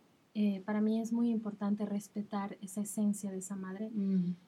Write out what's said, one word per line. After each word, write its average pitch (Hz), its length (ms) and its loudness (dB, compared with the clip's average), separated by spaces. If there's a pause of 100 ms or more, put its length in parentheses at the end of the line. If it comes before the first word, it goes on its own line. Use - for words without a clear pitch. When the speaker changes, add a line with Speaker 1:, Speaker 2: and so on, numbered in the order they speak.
(340)
Speaker 1:
Eh, 202 320 2
para 214 140 2
mí 220 200 4
es 233 120 -2
muy 240 180 4
importante 208 560 0
respetar 202 760 -4
esa 208 220 -6
esencia 208 480 0
de 190 80 -4
esa 196 180 -8
madre, 190 380 -6
Speaker 2:
Mm. 190 400 2 (140)